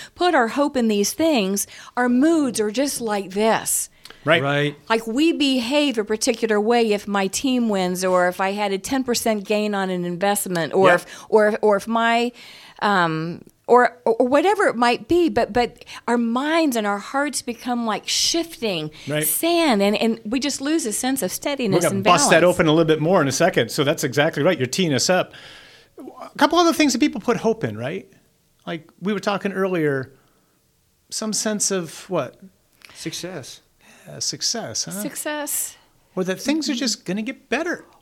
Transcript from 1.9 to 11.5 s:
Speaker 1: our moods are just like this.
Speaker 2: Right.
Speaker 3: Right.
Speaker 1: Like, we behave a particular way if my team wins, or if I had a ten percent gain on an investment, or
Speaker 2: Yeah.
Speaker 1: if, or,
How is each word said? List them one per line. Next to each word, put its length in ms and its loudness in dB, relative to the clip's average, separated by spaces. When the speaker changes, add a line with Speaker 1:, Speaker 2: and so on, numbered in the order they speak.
Speaker 1:
our 120 2
moods 500 2
are 140 -2
just 280 -2
like 300 -4
this. 580 0
Speaker 2:
Right. 180 4
Speaker 3:
Right. 340 0
Speaker 1:
Like, 180 0
we 260 2
behave 640 0
a 80 -2
particular 560 0
way 320 2
if 160 -4
my 200 0
team 420 -2
wins, 340 -2
or 240 4
if 120 -4
I 120 0
had 200 -2
a 60 -2
ten 240 -4
percent 440 -2
gain 280 0
on 160 -2
an 140 -4
investment, 720 -2
or 140 6
Speaker 2:
Yeah. 80 6
Speaker 1:
if, 100 -4
or, 320 4